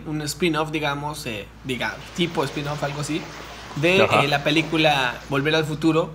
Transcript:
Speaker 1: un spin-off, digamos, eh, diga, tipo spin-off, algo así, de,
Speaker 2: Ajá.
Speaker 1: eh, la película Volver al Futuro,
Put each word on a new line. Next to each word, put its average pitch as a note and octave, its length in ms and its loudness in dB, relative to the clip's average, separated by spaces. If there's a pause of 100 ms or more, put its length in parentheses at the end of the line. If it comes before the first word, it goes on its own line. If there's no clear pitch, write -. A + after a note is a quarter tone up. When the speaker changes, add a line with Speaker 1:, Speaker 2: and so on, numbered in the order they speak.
Speaker 1:
un D#3 160 -4
spin-off, D3+ 500 0
digamos, D3 540 -4
eh, G#2+ 220 -8 (180)
diga, A2+ 320 -4 (180)
tipo E3+ 300 0
spin-off, D3 360 -4
algo C#3+ 200 -4
así, D3+ 200 -4 (540)
de, E3+ 280 6
Speaker 2:
Ajá. G#2+ 200 6
Speaker 1:
eh, C#3 60 0
la C#3+ 160 2
película D3+ 680 2 (120)
Volver C#3 260 0
al D#3+ 120 2
Futuro, D#3+ 500 2